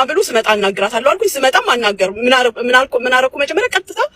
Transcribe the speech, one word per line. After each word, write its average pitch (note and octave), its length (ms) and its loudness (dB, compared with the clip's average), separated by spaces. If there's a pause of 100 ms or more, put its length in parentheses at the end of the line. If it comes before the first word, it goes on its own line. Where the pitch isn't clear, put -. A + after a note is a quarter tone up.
ብሉ፣ D4+ 180 -2
ስመጣ A3+ 260 -2
አናግራታለሁ G#3 600 0
አልኩኝ። F#4+ 220 0
ስመጣም C4+ 360 2
አናገር-፣ G3+ 480 0
ምን B3 180 0
አረ-፣ B3+ 240 2
ምን A#3+ 180 0
አልኩ፣ C4 240 2
ምን B3+ 140 -2
አረኩ? C4 240 2
መጀመሪያ D#4 340 -2
ቀጥታ F#4+ 280 -4 (160)